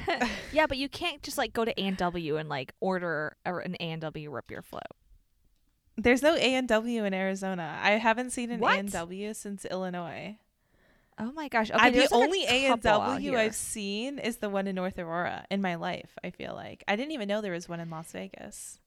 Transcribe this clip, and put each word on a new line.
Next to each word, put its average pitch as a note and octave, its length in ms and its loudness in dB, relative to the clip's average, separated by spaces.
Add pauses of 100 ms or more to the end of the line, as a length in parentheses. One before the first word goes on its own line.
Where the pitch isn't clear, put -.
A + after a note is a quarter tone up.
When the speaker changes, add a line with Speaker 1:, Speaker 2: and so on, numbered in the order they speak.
Speaker 1:
<laughs> A3+ 440 -2
Yeah, D4+ 160 4
but C#4 100 -2
you C#4 120 -2
can't D#4+ 340 -6
just, - 140 -8
like, A#3 160 0
go A3+ 120 2
to A3+ 140 0
A F#3+ 60 0
and F#3+ 120 0
W E3+ 400 0
and, D#3 120 -6
like, C#3 300 -4
order F3 560 -2 (100)
a, F3+ 100 -2
an F3 240 -6
A E3 120 -4
and D#3+ 100 -6
W D3+ 280 -8
root B2 180 -8
beer - 140 -10
float. - 220 -12 (1120)
Speaker 2:
There's A#3+ 240 6
no D#4 140 6
A C4 200 4
and C4 120 2
W A3+ 360 2
in G3 100 0
Arizona. F#3+ 680 -2
I G3 100 6
haven't A3+ 380 4
seen A#3 220 -4
an A#3+ 80 -4
Speaker 1:
What? E4+ 160 6
Speaker 2:
A - 40 0
and G3 120 -4
W F#3+ 420 -6
since G3+ 320 -10
Illinois. F3+ 720 -6 (840)
Speaker 1:
Oh A3+ 140 -4
my D4+ 160 -8
gosh. A3+ 200 2
Speaker 2:
I, - 60 -2
Speaker 1:
Okay, A#3+ 160 8
Speaker 2:
the B3 80 6
Speaker 1:
there's, C4+ 120 6
like, A#3+ 100 8
a - 20 8
Speaker 2:
only E4 220 2
Speaker 1:
couple A#3+ 100 4
out - 0 -
Speaker 2:
A C4 160 4
and A3+ 100 4
W G#3+ 500 2
Speaker 1:
here. B3 80 2
Speaker 2:
I've A3 160 2
seen A3 640 -4
is A#3 200 -4
the G#3 120 -4
one G3 160 0
in G3 100 -2
North F#3 220 -2
Aurora E3 540 -4
in G3 100 0
my F3+ 140 0
life, E3+ 480 -6
I F3+ 80 -8
feel - 240 -10
like. - 320 -14
I G3+ 80 2
didn't C#4 160 -4
even A3+ 160 -4
know G#3 140 0
there G3+ 100 -4
was F3 180 -6
one E3+ 100 -6
in E3 100 -8
Las D#3+ 220 -10
Vegas. - 760 -14